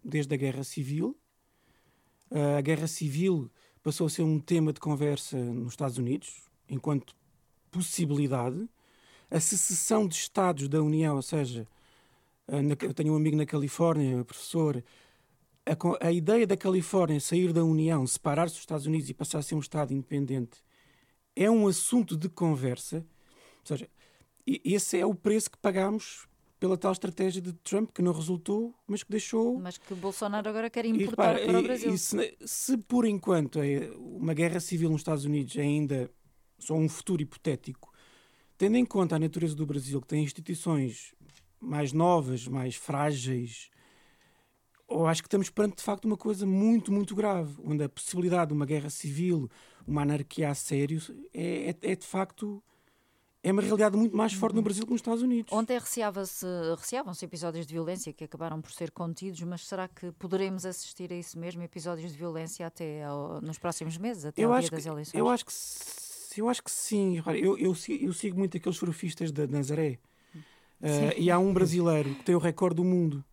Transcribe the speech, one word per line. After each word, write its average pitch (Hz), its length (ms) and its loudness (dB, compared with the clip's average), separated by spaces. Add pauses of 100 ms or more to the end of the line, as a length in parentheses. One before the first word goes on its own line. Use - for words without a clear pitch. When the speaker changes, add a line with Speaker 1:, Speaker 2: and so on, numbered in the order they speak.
Speaker 1:
desde 147 300 -2
a 143 40 0
Guerra 135 260 -2
Civil. 151 520 -4 (1160)
Ah, 143 260 2
a 143 40 2
Guerra 151 260 0
Civil 156 640 0 (320)
passou 156 240 0
a - 20 2
ser 165 140 -2
um 156 160 2
tema 156 340 2
de - 60 -8
conversa 147 580 -2
nos 120 360 -4
Estados 131 260 -4
Unidos, 131 420 -4 (260)
enquanto 139 480 -2 (640)
possibilidade. 143 880 0 (640)
A 165 100 2
secessão 196 680 2
de 160 80 -4
Estados 170 540 0
da 156 120 4
União, 151 360 2
ou 131 40 0
seja, 123 460 -2 (800)
ah, 143 140 0
na, 151 200 2
eu - 120 -2
tenho 156 200 2
um - 20 4
amigo 156 220 4
na 151 80 2
Califórnia, 143 760 2
professor, 143 600 -2 (840)
a 160 100 2
co-, 175 260 0
a 170 100 2
ideia 196 360 4
da 196 100 2
Califórnia 180 600 2
sair 175 320 2
da 165 120 4
União, 160 440 4
separar-se 160 480 0
dos - 60 -14
Estados 147 240 -6
Unidos 156 240 0
e 139 40 -6
passar 151 260 -4
a - 20 -2
ser 156 140 -4
um 151 40 2
Estado 139 340 -2
independente 135 680 -4 (720)
é 208 140 6
um 214 160 8
assunto 196 480 2
de 156 140 -2
conversa. 143 680 0 (640)
Ou - 60 -20
seja, 143 240 -4 (580)
e, - 160 0
esse 190 340 2
é 175 80 4
o 214 80 2
preço 214 380 2
que - 60 -20
pagamos 196 680 0 (300)
pela 185 200 2
tal 190 160 2
estratégia 190 480 -2
de 175 100 -6
Trump, 196 420 -2
que - 80 -2
não 175 120 4
resultou, 180 600 -2 (140)
mas 208 160 -4
que - 80 -10
deixou 226 480 0
Speaker 2:
Mas 180 180 -10
que - 160 -14
Bolsonaro 202 540 -4
agora 220 220 -4
quer 233 160 -4
Speaker 1:
E 233 40 2
Speaker 2:
importar 202 440 4
Speaker 1:
repara, - 120 0
Speaker 2:
para - 120 6
o - 20 8
Speaker 1:
e, - 40 4
Speaker 2:
Brasil. - 300 2
Speaker 1:
e 185 40 2
se, - 480 -2
se - 320 0
por 240 280 2
enquanto 175 540 2
é 139 380 0
uma - 360 -4
guerra 165 280 2
civil 165 280 0
nos 156 120 2
Estados 147 240 -2
Unidos 143 320 0
é 147 40 0
ainda 143 480 2 (480)
só - 180 -6
um 160 120 4
futuro 160 340 -2
hipotético, - 720 -6 (640)
tendo 208 200 4
em 247 80 6
conta 175 320 2
a - 20 2
natureza 160 360 0
do 151 100 -2
Brasil, 139 340 -2
que 127 80 -10
tem 151 160 2
instituições 151 880 -2 (460)
mais 147 320 -2
novas, 147 560 4
mais 131 280 -4
frágeis, 131 960 -2 (1160)
eu 165 200 2
acho 160 140 2
que - 60 -20
estamos 196 220 2
perante, 208 280 0
de - 60 -12
facto, 202 220 -2
uma 214 100 2
coisa 202 300 -2
muito, 202 480 4
muito 202 220 0
grave, 185 480 0
onde 147 200 0
a 139 60 -2
possibilidade 175 600 0
de 151 40 0
uma 147 140 2
guerra 147 220 -2
civil, 156 600 -2 (360)
uma 147 180 0
anarquia 147 460 0
a 143 60 0
sério, 143 460 0 (320)
é, 175 380 -4
é, 190 200 -4
é, 185 40 0
de 185 100 -16
facto, 196 580 -4 (800)
é 180 80 2
uma 208 120 4
realidade 208 340 4
muito 214 180 2
mais 214 180 2
forte 196 200 0
no 220 60 4
Speaker 2:
Uhum. 220 40 2
Speaker 1:
Brasil 208 220 -2
que 233 60 -4
nos 240 100 0
Estados 233 220 -2
Unidos. 240 280 0
Speaker 2:
Ontem 226 280 0
receava-se, 196 680 -4 (320)
receavam-se 240 480 -8
episódios 165 400 -6
de 147 80 -14
violência 165 400 -6
que - 120 -14
acabaram 160 360 -8
por - 100 -16
ser 165 200 -8
contidos, 170 500 -8
mas 175 240 -8
será 185 220 -6
que 175 260 -12
poderemos 190 540 -4
assistir 180 440 -10
a 175 40 -6
isso 170 240 -12
mesmo, 170 240 -8
episódios 170 480 -8
de 143 60 -14
violência 165 500 -8
até 151 360 -8
ao, 143 380 -6
nos 156 160 -8
próximos 160 400 -6
meses, 202 260 -6
até 151 200 -2
Speaker 1:
Eu 233 60 4
Speaker 2:
ao 240 100 6
Speaker 1:
acho 165 100 0
Speaker 2:
dia 160 80 -6
das 151 60 -8
Speaker 1:
que, 160 60 -8
Speaker 2:
eleições? 151 300 -6
Speaker 1:
eu 233 80 4
acho 247 180 2
que - 60 -14
s-, - 880 -12
eu 220 80 0
acho 247 160 -2
que - 80 -10
sim. 196 440 0
Repara, 165 240 -2
eu, 196 180 4
eu 185 160 2
si-, - 300 -4
eu 180 100 0
sigo 185 240 -4
muito 196 180 0
aqueles 175 220 -2
surfistas 165 540 -4
da 147 160 -2
Nazaré. 143 500 0 (340)
Speaker 2:
Sim. 156 100 -18 (400)
Speaker 1:
Eh, 147 400 2
e 175 100 6
há 175 80 6
um 196 140 4
brasileiro 165 600 4
que - 100 -12
tem 175 120 4
o 170 40 4
recorde 165 360 2
do 175 80 2
mundo. 170 500 2